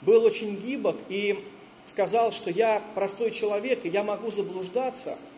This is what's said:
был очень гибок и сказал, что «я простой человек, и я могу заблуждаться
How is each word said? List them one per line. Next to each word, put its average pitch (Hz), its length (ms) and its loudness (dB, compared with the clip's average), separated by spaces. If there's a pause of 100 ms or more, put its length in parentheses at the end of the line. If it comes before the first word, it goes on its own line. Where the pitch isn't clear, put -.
был 226 220 8
очень 214 320 2
гибок 214 400 -2 (120)
и 202 340 0 (440)
сказал, 208 460 2
что - 180 -6
«я 214 320 2 (120)
простой 196 360 0
человек, 214 560 -2
и - 20 -2
я 202 160 0
могу 208 260 -4
заблуждаться 196 840 -4 (220)